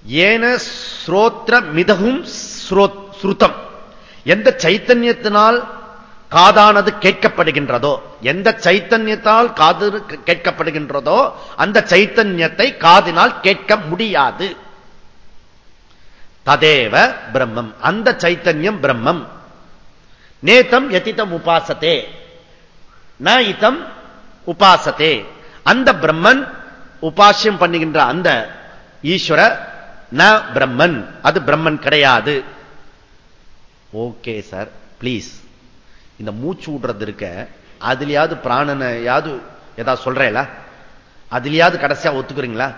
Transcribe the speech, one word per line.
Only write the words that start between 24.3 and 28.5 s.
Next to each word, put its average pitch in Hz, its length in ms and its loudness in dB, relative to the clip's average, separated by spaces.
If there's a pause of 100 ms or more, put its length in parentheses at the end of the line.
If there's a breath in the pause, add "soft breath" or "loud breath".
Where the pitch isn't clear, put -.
உபாசதே, 156 800 2 (380 soft breath)
அந்த 247 300 2
பிரம்மன் 175 560 2 (520)
உபாசியம் 202 580 2
பண்ணுகின்ற 165 380 0
அந்த 135 540 0 (520)